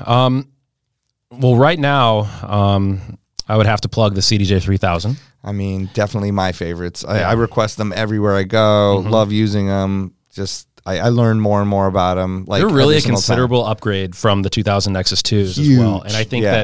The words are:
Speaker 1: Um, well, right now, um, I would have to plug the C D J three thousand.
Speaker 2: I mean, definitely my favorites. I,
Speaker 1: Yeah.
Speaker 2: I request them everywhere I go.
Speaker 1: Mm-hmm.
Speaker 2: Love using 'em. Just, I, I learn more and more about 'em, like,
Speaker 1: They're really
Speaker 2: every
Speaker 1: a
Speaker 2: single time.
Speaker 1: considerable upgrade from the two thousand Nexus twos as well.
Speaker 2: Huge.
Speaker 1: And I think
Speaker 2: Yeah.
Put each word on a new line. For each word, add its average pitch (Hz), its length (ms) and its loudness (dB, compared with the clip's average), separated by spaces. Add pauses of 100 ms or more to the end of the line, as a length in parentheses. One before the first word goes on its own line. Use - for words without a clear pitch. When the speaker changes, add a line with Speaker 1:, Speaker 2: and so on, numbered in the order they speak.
Speaker 1:
Um, 127 440 0 (800)
well, 127 240 2
right 147 240 4
now, 131 420 2 (220)
um, 98 760 0 (300)
I 107 100 0
would 107 80 4
have 107 160 2
to 104 80 -4
plug 104 260 0
the 95 60 -2
C 107 160 0
D 101 80 0
J 95 140 2
three 95 180 0
thousand. 92 400 -2 (260)
Speaker 2:
I 101 80 -10
mean, 95 420 -6
definitely 101 380 -2
my 95 200 -2
favorites. 85 540 -8
I, 101 140 -2
Speaker 1:
Yeah. 87 100 0
Speaker 2:
I 110 40 2
request 113 440 -2
them 107 180 -4
everywhere 104 400 0
I 98 80 0
go. 104 580 2
Speaker 1:
Mm-hmm. 98 80 -6
Speaker 2:
Love 110 220 2
using 104 380 0
'em. 98 440 -4 (200)
Just, - 340 -10 (180)
I, 95 140 -4
I 110 100 0
learn 117 300 2
more 104 220 0
and 101 80 0
more 98 180 2
about 92 300 0
'em, 92 300 -4
like, 98 140 0
Speaker 1:
They're 202 80 2
really 147 260 4
Speaker 2:
every - 20 4
Speaker 1:
a 147 40 0
Speaker 2:
single 104 200 0
time. - 60 -2
Speaker 1:
considerable 120 380 0
upgrade 98 500 -4
from 101 260 2
the 95 80 -2
two 110 140 -2
thousand 98 300 0
Nexus 92 280 -2
twos 98 380 0
as 147 100 2
well. 113 300 4
Speaker 2:
Huge. 98 80 -14
Speaker 1:
And 104 80 -4
I 110 80 0
think 117 200 -4
Speaker 2:
Yeah. 101 80 2 (120)